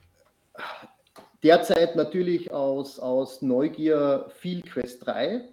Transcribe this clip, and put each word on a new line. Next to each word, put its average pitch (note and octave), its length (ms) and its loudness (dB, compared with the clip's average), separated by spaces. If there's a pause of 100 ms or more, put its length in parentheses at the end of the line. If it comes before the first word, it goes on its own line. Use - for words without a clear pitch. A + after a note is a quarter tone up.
(1400)
derzeit E3+ 540 6
natürlich F3 560 -2
aus, C#3 480 -4
aus B2+ 420 -4
Neugier C#3+ 880 0
viel F3+ 320 -8
Quest - 440 -10
drei, E3 480 -4